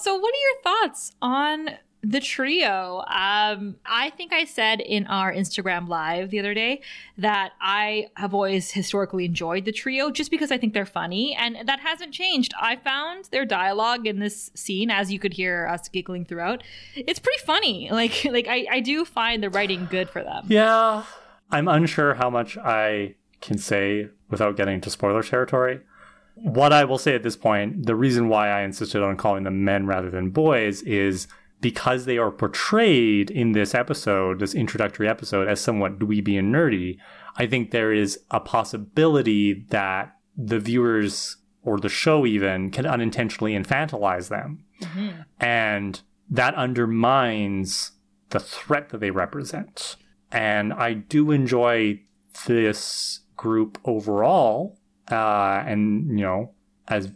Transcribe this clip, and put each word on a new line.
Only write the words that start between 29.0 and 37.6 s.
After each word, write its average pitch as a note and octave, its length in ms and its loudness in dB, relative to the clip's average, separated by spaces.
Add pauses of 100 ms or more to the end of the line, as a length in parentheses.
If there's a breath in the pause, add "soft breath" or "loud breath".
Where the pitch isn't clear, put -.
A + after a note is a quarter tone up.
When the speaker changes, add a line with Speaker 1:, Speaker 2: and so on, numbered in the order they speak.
Speaker 2:
on G2 140 0
calling G2 260 0
them G2 220 0
men G2 220 2
rather F#2 220 -2
than F#2 200 -2
boys A2+ 540 2
is G2 440 0 (340 soft breath)
because B2 440 0
they B2+ 120 0
are A2 140 2
portrayed A2+ 960 4
in A#2+ 220 2
this G#2 240 2
episode, F#2+ 640 0
this G2 160 -2
introductory G#2+ 540 -2
episode, G2+ 380 0
as G#2 120 0
somewhat G2+ 400 -2
dweeby G#2 400 0
and G2 140 2
nerdy, G#2 440 0 (380 loud breath)
I B2 120 0
think A#2 240 -2